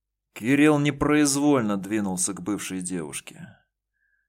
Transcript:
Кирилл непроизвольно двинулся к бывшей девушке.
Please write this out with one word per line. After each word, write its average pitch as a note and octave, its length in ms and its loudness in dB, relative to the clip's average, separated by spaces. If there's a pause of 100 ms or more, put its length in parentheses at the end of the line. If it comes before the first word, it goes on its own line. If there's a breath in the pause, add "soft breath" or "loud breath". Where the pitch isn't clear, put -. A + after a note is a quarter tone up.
(340)
Кирилл C#3+ 460 4
непроизвольно C#3+ 1000 2
двинулся G2 560 -2
к F#2 80 -12
бывшей F#2+ 400 -6
девушке. E2+ 760 -10 (720)